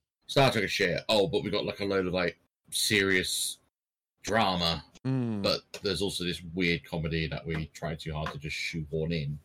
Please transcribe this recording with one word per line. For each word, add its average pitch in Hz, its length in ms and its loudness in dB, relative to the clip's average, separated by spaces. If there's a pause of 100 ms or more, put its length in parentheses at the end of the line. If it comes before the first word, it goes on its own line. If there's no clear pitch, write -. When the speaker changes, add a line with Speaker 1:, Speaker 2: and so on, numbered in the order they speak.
(280)
Speaker 1:
Star 135 240 4
Trek 110 120 0
and 92 80 -2
shit. 87 360 2
Oh, 104 200 4
but 90 160 0
we 98 80 -2
got, 87 140 -2
like, 101 140 -6
a 101 60 -2
load 98 220 2
of, 87 60 -4
like, 90 240 0 (340)
serious - 880 2 (640)
drama. 90 600 2 (220)
Speaker 2:
Mm. 120 380 0
Speaker 1:
But 98 180 2 (220)
there's 90 180 0
also 92 220 -2
this 85 180 -4 (120)
weird 87 320 2
comedy 80 420 -2
that - 180 -6
we 78 280 -4
try 80 220 -6
too 78 180 -8
hard 76 180 -4
to 73 80 -8
just 73 160 -8
shoehorn 80 560 -4
in. 73 340 -2